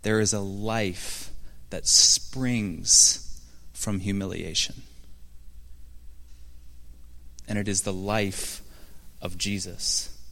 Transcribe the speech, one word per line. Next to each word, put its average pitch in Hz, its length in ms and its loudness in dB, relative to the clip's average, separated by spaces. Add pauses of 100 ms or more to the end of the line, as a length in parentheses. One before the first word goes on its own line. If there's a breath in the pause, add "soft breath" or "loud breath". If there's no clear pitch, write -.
There 107 180 4
is 104 120 4
a 104 80 0
life 101 880 -2 (380 soft breath)
that - 180 -4
springs - 1500 6 (340 soft breath)
from 101 260 0
humiliation. 90 840 -2 (2750)
And 107 120 0
it 101 100 0
is 98 140 2
the 101 100 -2
life 98 720 0 (580 soft breath)
of 90 160 -4
Jesus. 92 720 -2 (240)